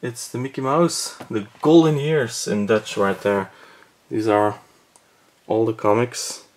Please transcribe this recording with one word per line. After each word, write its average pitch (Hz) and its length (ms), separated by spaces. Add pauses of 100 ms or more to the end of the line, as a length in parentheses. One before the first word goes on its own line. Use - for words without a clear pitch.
It's - 280
the 117 100
Mickey 135 220
Mouse, 151 560 (120)
the 104 180 (140)
golden 156 380
years 143 500
in 104 180
Dutch 107 300
right 98 240
there. 101 300 (580)
These 110 200
are 104 300 (880)
all 110 200
the 113 60
comics. 113 720 (120)